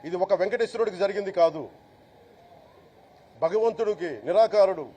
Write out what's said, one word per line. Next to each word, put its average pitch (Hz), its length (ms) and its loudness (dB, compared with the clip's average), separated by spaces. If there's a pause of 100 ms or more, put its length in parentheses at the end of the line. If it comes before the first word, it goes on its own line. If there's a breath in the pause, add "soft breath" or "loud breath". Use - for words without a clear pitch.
ఇది 170 100 -6
ఒక 190 180 2
వెంకటేశ్వరుడికి 214 640 -2
జరిగింది 196 340 -2
కాదు, 165 380 2 (1700)
భగవంతుడికి 208 680 -2 (160)
నిరాకారుడు 190 720 2